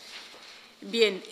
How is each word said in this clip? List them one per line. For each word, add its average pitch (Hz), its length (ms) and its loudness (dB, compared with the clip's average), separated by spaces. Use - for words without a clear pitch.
Bien, 202 520 4